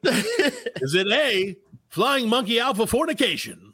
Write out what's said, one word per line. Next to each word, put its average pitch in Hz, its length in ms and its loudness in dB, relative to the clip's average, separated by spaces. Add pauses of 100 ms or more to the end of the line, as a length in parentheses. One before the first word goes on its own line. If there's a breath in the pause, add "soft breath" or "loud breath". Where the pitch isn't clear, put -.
Is 294 920 -2
it 185 160 2
A, 208 460 0 (320)
Flying 247 400 0
Monkey 233 320 0
Alpha 233 260 0
Fornication? 233 880 -2